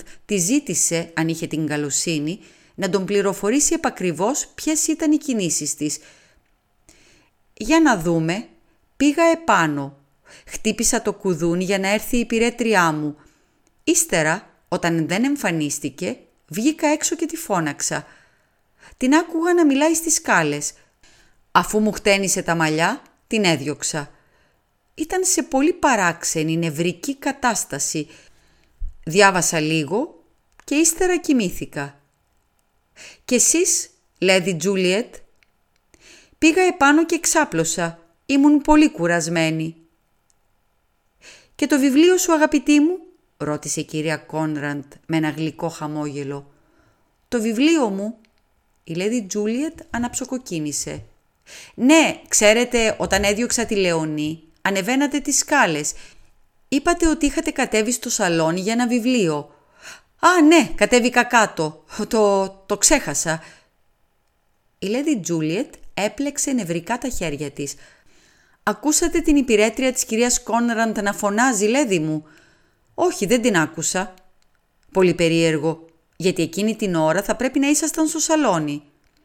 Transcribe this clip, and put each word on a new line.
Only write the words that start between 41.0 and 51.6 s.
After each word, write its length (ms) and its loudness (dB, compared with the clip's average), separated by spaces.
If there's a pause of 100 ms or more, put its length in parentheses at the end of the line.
"Και 120 -18
το 120 0
βιβλίο 380 4
σου, 160 0
αγαπητή 460 2
μου;" 180 2 (400)
ρώτησε 420 -6
η 40 -6
κυρία 340 -4
Κόνραντ 640 -6 (220)
με 120 -2
ένα 120 0
γλυκό 400 -6
χαμόγελο. 840 -8 (760)
"Το 140 -2
βιβλίο 480 2
μου;" 280 -6 (640)
η 140 -14
Lady 380 -4
Juliet 400 -4 (140)
αναψοκοκκίνησε. 1120 -6 (720)